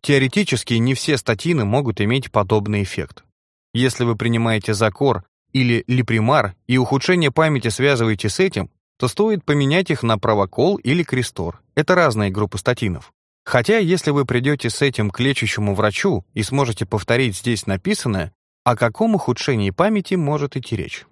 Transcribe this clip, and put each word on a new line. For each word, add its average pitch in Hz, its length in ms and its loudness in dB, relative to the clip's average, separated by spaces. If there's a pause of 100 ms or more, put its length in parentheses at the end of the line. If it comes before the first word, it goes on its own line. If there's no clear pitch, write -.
Теоретически 135 720 2
не 120 200 2
все 139 240 0
статины 127 480 0
могут 113 340 -2
иметь 120 320 0
подобный 104 500 0
эффект. - 400 -8 (520)
Если 123 300 0
вы 117 120 0
принимаете 113 560 0
Закор 110 520 0 (280)
или 123 360 2
Липримар 113 680 2 (120)
и 127 120 2
ухудшение 139 520 2
памяти 147 380 0
связываете 113 640 0
с - 100 -6
этим, 185 300 0 (280)
то 127 100 0
стоит 208 360 0
поменять 147 460 2
их 143 120 -2
на 113 140 2
Провокол 110 600 2
или 160 260 0
Крестор. 120 580 -4 (140)
Это 180 200 2
разные 110 360 2
группы 101 260 -4
статинов. 104 560 -2 (380)
Хотя, 160 280 2
если 170 340 2
вы 143 140 2
придете 123 440 0
с - 100 -8
этим 117 300 0
к - 80 -10
лечащему 110 560 0
врачу 101 500 0 (100)
и 113 100 -2
сможете 123 420 -2
повторить 117 500 -2
здесь 117 300 -4
написанное, 98 680 -4 (300)
о 123 140 2
каком 208 400 0
ухудшении 113 540 0
памяти 196 440 0
может 147 420 -2
идти 123 200 -6
речь? - 360 -10